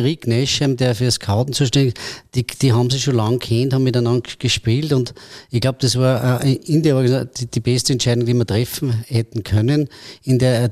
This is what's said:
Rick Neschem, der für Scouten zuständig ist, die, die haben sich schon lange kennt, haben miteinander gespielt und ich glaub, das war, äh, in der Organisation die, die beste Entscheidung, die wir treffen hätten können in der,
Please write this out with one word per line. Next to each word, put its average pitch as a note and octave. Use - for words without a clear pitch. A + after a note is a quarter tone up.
Rick D#3
Neschem, C3+
der B2+
für B2
Scouten B2+
zuständig C3+
ist, -
die, B2
die -
haben B2
sich C3
schon C3
lange A2+
kennt, B2
haben C3
miteinander A#2+
gespielt C3
und B2+
ich A#2+
glaub, C3
das A#2+
war, B2+
äh, C3+
in D#3
der D3+
Organisation B2+
die, A#2+
die A#2+
beste B2
Entscheidung, A#2+
die A#2+
wir A#2+
treffen B2
hätten A2+
können C3
in B2+
der, B2